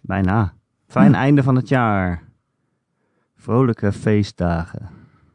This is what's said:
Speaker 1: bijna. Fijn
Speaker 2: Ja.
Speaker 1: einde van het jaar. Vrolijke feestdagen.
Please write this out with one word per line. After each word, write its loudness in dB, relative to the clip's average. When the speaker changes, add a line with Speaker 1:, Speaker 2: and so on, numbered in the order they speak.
Speaker 1:
bijna. -2
Fijn 4
Speaker 2:
Ja. 4
Speaker 1:
einde 2
van 0
het -4
jaar. -2
Vrolijke 0
feestdagen. -2